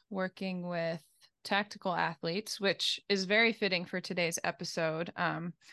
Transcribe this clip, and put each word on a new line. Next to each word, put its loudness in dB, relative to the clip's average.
working -4
with -2
tactical 0
athletes, -2
which 2
is 2
very 6
fitting 0
for -4
today's 0
episode. -2
Um, -2